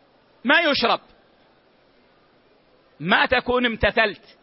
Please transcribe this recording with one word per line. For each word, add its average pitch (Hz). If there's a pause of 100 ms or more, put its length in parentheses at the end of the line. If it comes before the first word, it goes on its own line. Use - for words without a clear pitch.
(440)
ما 294
يشرب، 240 (2000)
ما 233
تكون 247
امتثلت 214